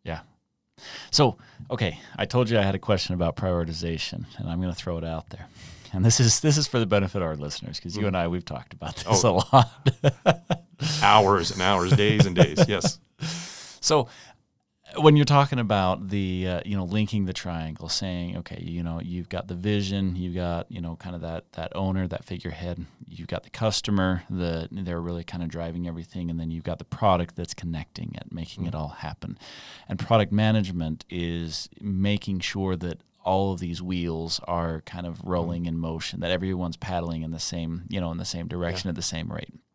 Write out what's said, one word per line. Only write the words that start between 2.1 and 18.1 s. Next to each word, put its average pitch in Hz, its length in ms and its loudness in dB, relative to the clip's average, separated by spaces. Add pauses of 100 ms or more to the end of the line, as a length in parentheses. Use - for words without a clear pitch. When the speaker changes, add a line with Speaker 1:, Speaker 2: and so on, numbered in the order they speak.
Speaker 1:
I 101 80 0
told 123 240 2
you 117 80 4
I 104 60 6
had 98 120 4
a 92 40 -4
question 92 360 0
about 85 200 2
prioritization, 82 880 -2 (120)
and 87 120 -6
I'm 85 120 -2
gonna 90 140 -2
throw 87 220 -6
it 82 80 -6
out 82 240 -6
there. - 180 -14 (460)
And 92 100 2
this 113 160 6
is, 117 220 4
this 151 160 4
is 156 100 0
for - 120 -2
the 113 60 4
benefit 98 360 2
of 85 60 0
our 78 100 -2
listeners, 73 420 -8
'cause - 160 -10
you 107 80 -2
Speaker 2:
Mm. 104 40 0
Speaker 1:
and 92 100 0
I, 85 100 2
we've 87 160 -2
talked - 300 -12
about - 240 -10
this - 260 2
Speaker 2:
Oh. 101 140 6 (160)
Speaker 1:
a - 20 4
lot. - 880 4 (320)
<laughs> - 260 -2
Speaker 2:
Hours 101 500 8
and 95 100 -4
hours, 92 340 4
days 107 300 6
and 90 100 -2
days, 80 320 4
yes. - 320 0 (800)
Speaker 1:
So, 147 300 2 (880)
when 151 180 10
you're 143 100 8
talking 139 340 4
about 98 500 2
the, 92 380 0
uh, 90 180 -2
you 101 100 -2
know, 98 100 0
linking 104 400 0
the 92 80 -4
triangle, 82 560 -6
saying, 87 480 -4